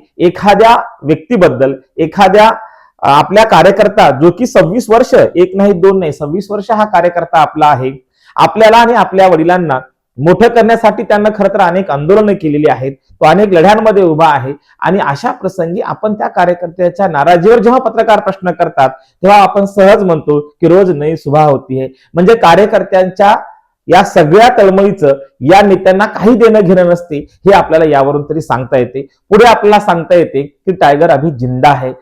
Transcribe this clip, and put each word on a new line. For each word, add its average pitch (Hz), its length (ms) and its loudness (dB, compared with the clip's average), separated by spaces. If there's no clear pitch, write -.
एखाद्या 202 640 2
व्यक्तीबद्दल, 156 720 -2
एखाद्या, 196 520 2
अ, - 60 -2
आपल्या 180 360 0
कार्यकर्ता 196 680 0
जो 143 200 0
की 240 160 -6
सव्वीस 190 440 -2
वर्ष, 254 240 0
एक 180 400 0
नाही 202 180 0
दोन 190 280 0
नाही, 156 120 -6
सव्वीस 165 380 -8
वर्ष 208 200 -10
हा 214 140 -2
कार्यकर्ता 175 540 -2
आपला 151 280 0
आहे, 131 260 -2
आपल्याला 214 400 2
आणि 233 180 2
आपल्या 190 340 0
वडिलांना 165 520 0
मोठं 175 300 2
करण्यासाठी 226 540 0
त्यांना 208 340 -2
खरं 196 120 -2
तर 196 120 -4
अनेक 185 300 -2
आंदोलनं 190 420 0
केलेली 151 380 -2
आहेत, 135 220 -4
तो - 340 -6
अनेक 190 220 2
लढ्यांमध्ये 202 540 2
उभा 160 240 0
आहे 135 260 -2
आणि 180 180 -2
अशा 147 340 -4
प्रसंगी 180 480 -8
आपण - 340 -8
त्या 226 140 -8
कार्यकर्त्याच्या 180 800 -4
नाराजीवर 170 500 2
जेव्हा 233 220 0
पत्रकार 220 400 0
प्रश्न 185 300 -6
करतात, 156 400 -2
तेव्हा - 480 0
आपण 196 260 0
सहज 196 400 2
म्हणतो 147 360 -2
की - 280 -4
"रोज 185 220 2
नई 151 260 -4
सुबह 151 260 -2
होती 131 400 -2
है." 131 60 -8
म्हणजे 185 200 2
कार्यकर्त्यांच्या 196 1000 0
या 180 180 2
सगळ्या 190 440 2
तळमळीचं 196 540 2
या 185 260 2
नेत्यांना 190 400 0
काही 208 280 0
देणं 214 260 2
घेणं 180 260 2
नसते, 170 320 -4
हे 175 340 -2
आपल्याला 165 320 2
यावरून 143 380 0
तरी 156 180 -6
सांगता 131 380 -4
येते. 127 240 -6
पुढे - 440 0
आपल्याला 208 340 2
सांगता 175 340 -2
येते 151 280 0
की - 300 -8
"टायगर 160 380 0
अभी 151 200 0
जिंदा 127 420 -2
है." 131 300 -6